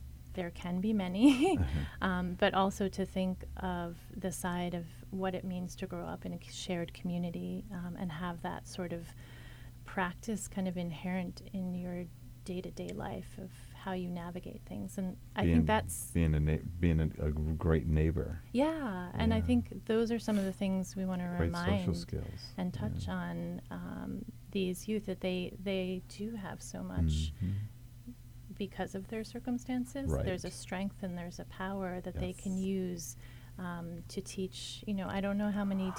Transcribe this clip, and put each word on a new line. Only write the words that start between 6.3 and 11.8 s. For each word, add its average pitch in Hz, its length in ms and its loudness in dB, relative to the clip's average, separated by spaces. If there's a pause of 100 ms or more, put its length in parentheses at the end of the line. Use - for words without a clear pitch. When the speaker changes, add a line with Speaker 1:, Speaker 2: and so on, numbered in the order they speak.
Speaker 1:
a 175 100 -8
c-, - 80 -14
shared 170 420 -4
community, 175 760 -2
um, 180 260 -6
and 185 140 -2
have 175 320 -4
that 175 240 -4
sort 175 260 -4
of 170 140 -6 (800)
practice 190 640 -2
kind 190 180 -2
of 180 100 -2
inherent 180 680 -2 (100)
in 185 220 -2
your 180 320 -4 (380)